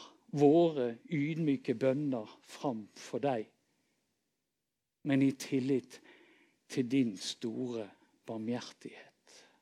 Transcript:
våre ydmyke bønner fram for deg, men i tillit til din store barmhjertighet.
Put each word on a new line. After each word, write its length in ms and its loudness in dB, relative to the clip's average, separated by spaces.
våre 540 6
ydmyke 640 0
bønner 520 0
fram 420 -6
for 240 -8
deg, 220 0
men 160 4
i 160 6
tillit 600 -2
til 240 -2
din 280 2
store 680 -6
barmhjertighet. 1120 -10